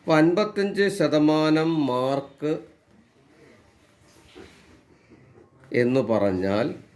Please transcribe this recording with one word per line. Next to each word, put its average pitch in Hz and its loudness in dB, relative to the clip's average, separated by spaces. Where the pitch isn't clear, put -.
അപ്പോൾ 160 0
അൻപത്തഞ്ച് 196 0
ശതമാനം 156 2
മാർക്ക് 135 -4
എന്ന് 127 0
പറഞ്ഞാൽ 98 -2